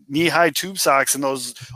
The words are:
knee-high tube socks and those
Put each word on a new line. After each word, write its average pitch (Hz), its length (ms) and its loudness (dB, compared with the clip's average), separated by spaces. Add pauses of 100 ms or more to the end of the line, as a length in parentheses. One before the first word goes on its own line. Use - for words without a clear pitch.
knee-high 160 420 2
tube 185 260 -8
socks 135 380 2
and 139 80 -6
those 131 300 -6 (220)